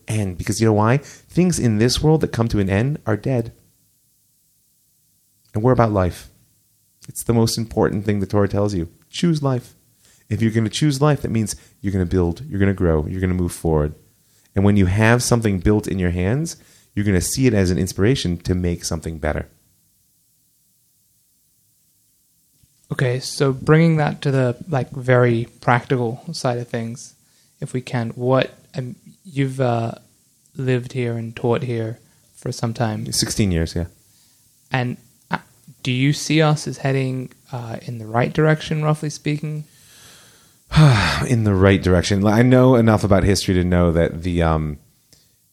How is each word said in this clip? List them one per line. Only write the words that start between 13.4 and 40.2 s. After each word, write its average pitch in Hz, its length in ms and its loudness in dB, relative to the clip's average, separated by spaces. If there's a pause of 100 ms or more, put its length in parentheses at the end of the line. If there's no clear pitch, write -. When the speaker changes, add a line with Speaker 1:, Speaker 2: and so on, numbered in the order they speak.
Speaker 1:
forward. 76 420 0 (600)
And 95 100 2
when 104 140 4
you 98 80 4
have 110 360 4
something 110 360 0
built 104 280 0
in 95 120 -4
your 90 120 0
hands, 101 460 -2 (380)
you're 104 100 -2
gonna 98 160 2
see 135 260 0
it 120 60 4
as 95 180 2
an 90 80 0
inspiration 92 600 0
to - 160 -2
make 87 280 -2
something 82 360 -6
better. 76 280 -4 (3500)
Speaker 2:
Okay, 131 300 -2
so 135 340 -2
bringing 160 420 4
that 151 240 -4
to 147 100 -2
the, 131 240 0 (140)
like, 139 220 -4
very 123 580 2 (140)
practical 120 600 -2 (100)
side 123 260 -4
of 120 100 -10
things, 117 460 -10 (440)
if - 140 -12
we 127 80 -4
can, 117 300 -6
what, 127 400 0 (240)
um, 127 220 -10 (280)
you've, 135 380 -4
uh, 117 300 -2 (640)
lived 127 360 -4
here 120 240 -4
and 113 180 -8
taught 117 280 -2
here 117 360 -6 (380)
for - 160 -8
some 117 220 -6
time. 113 360 -4
Speaker 1:
Sixteen 110 400 -2
years, 82 240 0
yeah. 85 120 -4 (840)
Speaker 2:
And, 123 280 -4 (320)
uh, - 80 -6 (440)
do - 80 -4
you 131 220 0
see 151 300 0
us 151 260 0
as 131 100 -8
heading, 131 520 -4 (200)
uh, 117 300 -10
in 123 160 -10
the 113 80 -12
right 117 260 -2
direction, 156 540 0
roughly 151 240 -2
speaking? 151 560 -6 (1080)